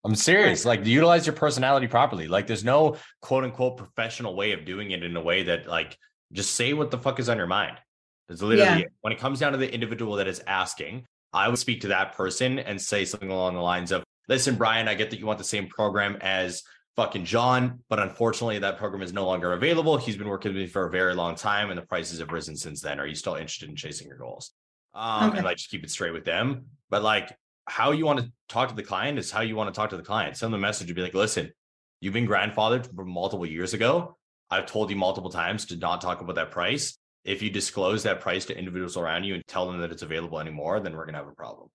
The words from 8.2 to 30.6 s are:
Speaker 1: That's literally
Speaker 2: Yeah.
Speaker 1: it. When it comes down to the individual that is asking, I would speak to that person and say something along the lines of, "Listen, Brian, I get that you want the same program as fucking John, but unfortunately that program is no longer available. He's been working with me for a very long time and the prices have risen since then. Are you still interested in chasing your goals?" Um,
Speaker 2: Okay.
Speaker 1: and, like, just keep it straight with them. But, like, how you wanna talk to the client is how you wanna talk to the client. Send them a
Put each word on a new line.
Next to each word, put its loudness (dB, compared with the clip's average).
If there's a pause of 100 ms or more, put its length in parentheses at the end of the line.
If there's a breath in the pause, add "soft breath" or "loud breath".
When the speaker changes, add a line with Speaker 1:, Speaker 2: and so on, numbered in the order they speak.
Speaker 1:
That's -6
literally 8
Speaker 2:
Yeah. 0
Speaker 1:
it. -14 (100)
When -2
it -2
comes -2
down 2
to -2
the 0
individual -4
that 2
is -4
asking, -4 (260)
I 4
would 2
speak -2
to -4
that 2
person 0
and -6
say 0
something -6
along 0
the -2
lines 0
of, 0 (240)
"Listen, 4
Brian, 4
I 2
get 0
that -10
you -10
want 0
the -10
same -4
program 0
as -2 (320 loud breath)
fucking 0
John, 4 (100)
but 2
unfortunately 0
that 0
program -6
is -6
no -2
longer 0
available. 4
He's -2
been -6
working -4
with -2
me -4
for -2
a -4
very 2
long 0
time -2
and -6
the -10
prices -4
have -8
risen -6
since -10
then. -6
Are -4
you -8
still -6
interested -10
in -14
chasing -12
your -20
goals?" -14 (420)
Um, 2
Speaker 2:
Okay. 0
Speaker 1:
and, -2
like, 0
just -12
keep -10
it -12
straight -4
with -10
them. -2 (220)
But, 2
like, 0 (300)
how 2
you 2
wanna 2 (160)
talk 0
to -10
the -6
client -2
is -8
how -2
you -2
wanna -2
talk -2
to -6
the -10
client. -2
Send -2
them -2
a 0